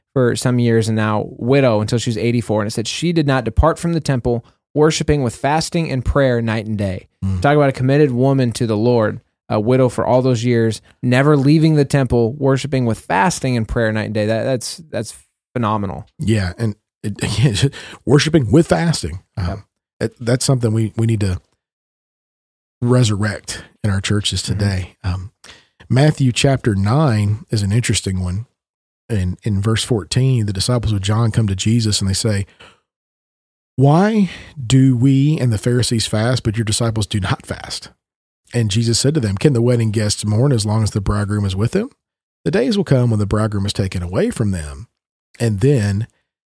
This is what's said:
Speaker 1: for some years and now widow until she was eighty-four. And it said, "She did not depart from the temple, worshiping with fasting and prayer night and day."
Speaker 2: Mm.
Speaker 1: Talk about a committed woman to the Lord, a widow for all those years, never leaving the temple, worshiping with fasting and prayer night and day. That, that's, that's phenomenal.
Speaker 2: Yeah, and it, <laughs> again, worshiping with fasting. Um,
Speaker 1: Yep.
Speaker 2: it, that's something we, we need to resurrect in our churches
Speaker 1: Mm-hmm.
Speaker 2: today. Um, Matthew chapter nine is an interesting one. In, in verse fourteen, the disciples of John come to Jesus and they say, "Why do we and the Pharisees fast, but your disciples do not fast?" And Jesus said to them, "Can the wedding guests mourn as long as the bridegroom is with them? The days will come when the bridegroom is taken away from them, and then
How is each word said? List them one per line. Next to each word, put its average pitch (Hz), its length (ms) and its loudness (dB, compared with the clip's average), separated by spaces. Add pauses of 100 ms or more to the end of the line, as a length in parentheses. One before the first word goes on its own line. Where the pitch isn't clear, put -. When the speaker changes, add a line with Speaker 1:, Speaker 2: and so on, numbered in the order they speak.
(140)
Speaker 1:
for 120 220 2
some 123 220 0
years 113 300 2
and 110 80 0
now 107 300 -2 (120)
widow 123 420 2
until 107 180 -2
she 123 120 -2
was 107 80 -4
eighty-four. 113 440 0
And 101 60 -4
it 110 40 -6
said, 113 160 -6
"She 170 240 -2
did 160 140 0
not 131 180 0
depart 151 340 2
from 170 140 -2
the 160 80 -2
temple, 120 440 -2 (300)
worshiping 151 480 2
with 117 140 -2
fasting 156 560 -2
and 127 120 -4
prayer 127 380 2
night 113 240 -2
and 110 100 -4
day." 98 300 -4 (180)
Speaker 2:
Mm. 95 180 -2
Speaker 1:
Talk 143 120 4
about 147 140 4
a 131 40 0
committed 135 380 2
woman 127 420 2
to 120 140 -2
the 107 100 0
Lord, 110 440 0 (280)
a 110 120 0
widow 127 280 2
for - 160 -2
all 123 160 2
those 123 240 0
years, 113 380 0 (200)
never 135 340 4
leaving 151 400 4
the 143 80 4
temple, 123 500 2
worshiping 135 520 0
with 110 120 -2
fasting 170 580 0
and 113 120 -2
prayer 113 240 0
night 107 140 -2
and 107 80 -6
day. 107 120 0
That, 110 180 -2
that's, 127 340 -4 (120)
that's 113 240 -8 (400)
phenomenal. 107 520 -4 (120)
Speaker 2:
Yeah, 98 400 0
and 110 160 -4 (300)
it, 101 180 -8
<laughs> - 0 -
again, 120 480 0 (340)
worshiping 147 460 2
with 165 160 4
fasting. 160 560 -2 (140)
Um, 87 100 -4 (540)
Speaker 1:
Yep. 113 120 -2
Speaker 2:
it, - 80 -20
that's 123 240 0
something 120 300 2
we, 110 220 0
we 113 100 2
need 113 140 0
to 92 200 -2 (1400)
resurrect 107 800 0 (200)
in 107 60 0
our 98 100 0
churches 101 420 -2
Speaker 1:
Mm-hmm. 117 160 -6
Speaker 2:
today. 98 460 -4
Um, 92 280 -6 (560)
Matthew 131 440 2
chapter 131 420 0
nine 107 760 0
is 107 120 0
an 98 100 0
interesting 101 480 -2
one. 92 260 -6 (640)
In, 92 340 -2
in 101 180 -2
verse 113 240 0
fourteen, 123 640 0
the 101 80 -4
disciples 110 380 0
of 98 100 -2
John 107 300 0
come 110 140 0
to 101 80 -2
Jesus 110 460 0
and 98 80 -2
they 95 60 0
say, 101 320 -2 (1300)
"Why 180 540 4 (340)
do 131 320 4
we 135 420 2
and 123 140 0
the 107 60 0
Pharisees 123 480 0
fast, 117 380 -2
but 104 120 -2
your 113 80 -2
disciples 110 420 -2
do 107 140 -4
not 90 240 -4
fast?" - 460 -12 (640)
And 113 160 0
Jesus 113 280 0
said 139 160 2
to 160 60 0
them, 101 160 -2
"Can 151 160 2
the 117 100 2
wedding 117 280 2
guests 104 340 -2
mourn 110 280 2
as 104 120 0
long 110 180 0
as 104 100 0
the 107 100 -2
bridegroom 104 420 -2
is 95 120 -4
with - 160 -2
them? 220 180 -2 (540)
The 160 60 -2
days 214 260 0
will 196 80 0
come 123 260 2
when 107 80 0
the 104 80 0
bridegroom 104 400 -2
is 101 80 -4
taken 95 280 -4
away 117 280 -2
from 104 200 -2
them, 76 380 -8 (500)
and 110 220 -2
then 110 460 2 (400)